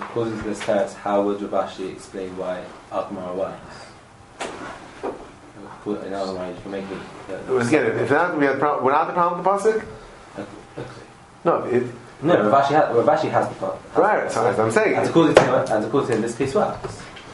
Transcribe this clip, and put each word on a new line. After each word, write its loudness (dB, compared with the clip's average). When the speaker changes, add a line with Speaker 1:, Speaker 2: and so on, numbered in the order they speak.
Speaker 1:
according -6
to -8
this -6
teretz, 0
how 0
would -2
Rav -2
Ashi -8
explain -12
why -6
Al -4
Gemara -8
won? -4
In -6
other -4
words, -8
you -14
can -12
make -8
the, -12
the -2
Speaker 2:
Again, 2
if 0
not, 2
we 4
have 2
pro-, 2
we're 4
not 4
the -6
problem 0
with 2
the 4
pasuk? 0
Speaker 1:
Okay. -14
Speaker 2:
No, 2
it 2
Speaker 1:
No, 4
Rav 6
Ashi 2
ha-, 4
Rav 4
Ashi 0
has 2
the -10
part. -4
Speaker 2:
Right, 4
so 2
as 2
I'm 4
saying, 4
Speaker 1:
And 2
according 6
to 8
him, 4
and 2
according 0
to 2
him, 2
this -4
case 0
works -2